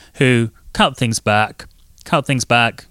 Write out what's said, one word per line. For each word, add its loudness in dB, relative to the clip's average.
who 2
cut 0
things -2
back, -2
cut -2
things -2
back, 0